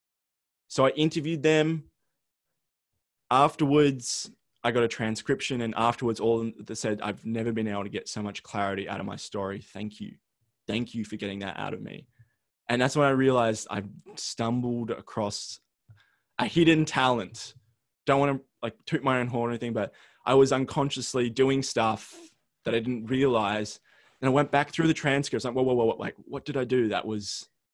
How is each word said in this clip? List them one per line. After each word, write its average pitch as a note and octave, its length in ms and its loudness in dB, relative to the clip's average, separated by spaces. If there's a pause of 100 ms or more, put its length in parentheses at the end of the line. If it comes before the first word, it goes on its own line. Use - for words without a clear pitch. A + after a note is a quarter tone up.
(680)
So C3 180 2
I C3+ 40 4
interviewed D#3 520 -2
them. D#3 420 4 (1500)
Afterwards, C#3+ 1000 4 (340)
I A#2+ 80 2
got A#2+ 100 2
a A#2 60 4
transcription, A#2+ 720 -4
and A2+ 160 -4
afterwards, A#2 440 0
all A2+ 200 2
of A2+ 260 -8
them A2 80 -10
said, G#2+ 260 -4
"I've G#2 240 -8
never A2+ 280 -4
been A2 160 -2
able G2+ 160 -6
to G2+ 40 -10
get G2+ 200 -10
so G#2+ 140 -8
much G2+ 200 -8
clarity G2 460 -4
out G2 100 -6
of G2+ 80 -8
my G2+ 100 -10
story. G2 440 -8
Thank G#2 400 -14
you. - 160 -14 (500)
Thank A2 280 -4
you A2+ 100 -4
for A2 120 -10
getting G2+ 240 -8
that G2 160 -8
out G2+ 180 -8
of G2+ 80 -8
me." - 260 -14 (600)
And A#2+ 140 2
that's C#3 140 0
when C#3+ 100 6
I C#3 40 6
realized B2+ 600 2
I've G#2 180 -6 (280)
stumbled A#2+ 760 -4
across - 680 -8 (800)
a - 80 0
hidden D#3+ 380 4
talent. B2 680 -2 (520)
Don't C#3 140 4
wanna, C#3 200 2 (220)
like, A2+ 120 -4 (120)
toot D3+ 180 -4
my C3 160 2
own B2 80 -2
horn A#2+ 200 -2
or A#2+ 40 -4
anything, A#2+ 200 -6
but G#2+ 200 -4 (320)
I B2 100 4
was C3+ 180 8
unconsciously C3 800 -2
doing C3+ 320 2
stuff A2 560 -2 (460)
that A2+ 100 -2
I A#2 60 2
didn't A2+ 260 -6
realize. A2 720 0 (400)
And C3 80 0
I B2+ 40 4
went C#3+ 180 4
back C#3+ 200 2
through E3 180 2
the D#3+ 60 4
transcripts, C#3 500 0
like, B2 100 -4
"Whoa, C3 80 2
whoa, C3 120 4
whoa, A#2+ 120 4
whoa, G#2+ 100 2
like, F#2+ 220 -6
what - 260 -12
did C#3 120 -4
I C3 80 0
do A#2+ 240 4
that G2 180 -2
was, G#2 420 -8 (260)